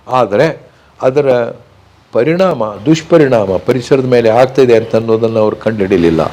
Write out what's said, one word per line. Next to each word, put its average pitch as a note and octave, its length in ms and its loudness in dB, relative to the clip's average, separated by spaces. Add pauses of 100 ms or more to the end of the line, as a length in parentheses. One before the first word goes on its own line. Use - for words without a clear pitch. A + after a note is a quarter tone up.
ಆದರೆ B2 540 -2 (400)
ಅದರ C3+ 300 0 (840)
ಪರಿಣಾಮ, D#3 500 0
ದುಷ್ಪರಿಣಾಮ A#2 840 0 (160)
ಪರಿಸರದ B2+ 400 0
ಮೇಲೆ A#2+ 240 2
ಆಗ್ತಾಯಿದೆ B2 460 2
ಅಂತ A2 200 0
ಅನ್ನೋದನ್ನು A2+ 440 0
ಅವ್ರು G#2+ 160 0
ಕಂಡುಹಿಡಿಯಲಿಲ್ಲ. F#2+ 680 0 (120)